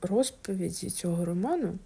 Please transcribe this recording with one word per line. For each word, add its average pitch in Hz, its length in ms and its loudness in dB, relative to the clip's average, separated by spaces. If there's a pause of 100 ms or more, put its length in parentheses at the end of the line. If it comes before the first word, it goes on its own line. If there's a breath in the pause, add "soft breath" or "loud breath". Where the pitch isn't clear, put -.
розповіді 190 880 0
цього 170 360 0
роману 190 600 0